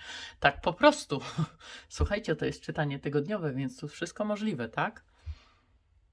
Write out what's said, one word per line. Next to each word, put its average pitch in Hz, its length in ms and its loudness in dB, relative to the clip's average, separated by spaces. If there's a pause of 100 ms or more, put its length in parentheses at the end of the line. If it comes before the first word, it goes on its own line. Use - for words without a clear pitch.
(400)
Tak - 220 4
po 180 120 0
prostu. 294 480 6 (340)
<laughs> - 340 -18
Słuchajcie, 185 460 0
to 156 100 -2
jest - 160 -4
czytanie 143 380 -2
tygodniowe, 151 540 0
więc 131 260 -4
tu 151 80 -8
wszystko - 380 -6
możliwe, 208 440 -2
tak? - 360 -2 (1080)